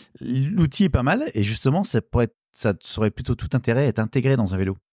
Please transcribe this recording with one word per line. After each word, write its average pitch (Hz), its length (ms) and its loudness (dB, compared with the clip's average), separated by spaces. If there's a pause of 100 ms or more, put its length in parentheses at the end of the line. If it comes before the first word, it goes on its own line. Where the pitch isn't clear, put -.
(220)
l'outil 139 640 0
est 165 40 4
pas 131 140 0
mal, 233 300 0
et 107 100 0
justement, 131 400 0
ça 117 180 -2
pourrait 120 240 0
être, - 100 -8 (180)
ça 104 200 -2 (100)
serait 107 280 -2
plutôt - 240 -4
tout - 180 -10
intérêt 123 320 2
à - 20 2
être 113 120 0
intégré 127 360 2
dans 101 180 0
un 95 40 -2
vélo. 95 180 0 (180)